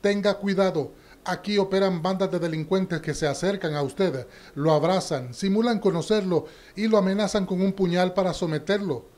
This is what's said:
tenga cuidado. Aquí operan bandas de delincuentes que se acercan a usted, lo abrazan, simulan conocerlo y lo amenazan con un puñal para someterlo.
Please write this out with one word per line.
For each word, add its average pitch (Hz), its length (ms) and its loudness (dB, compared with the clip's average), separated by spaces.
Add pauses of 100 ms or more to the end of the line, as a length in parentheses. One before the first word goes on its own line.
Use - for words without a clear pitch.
tenga 202 320 2
cuidado. 190 580 0 (320)
Aquí 190 340 -2
operan 190 440 2
bandas 185 280 0
de 175 100 -2
delincuentes 165 600 -2
que 156 140 -4
se 151 140 -2
acercan 170 480 -2
a 147 80 0
usted, 139 440 -2 (260)
lo 151 200 2
abrazan, 147 600 0
simulan 208 460 2
conocerlo 185 680 0 (280)
y 214 140 -2
lo 220 80 6
amenazan 196 480 2
con 185 160 -2
un 196 100 2
puñal 180 420 2
para 185 200 0
someterlo. 160 720 -2 (120)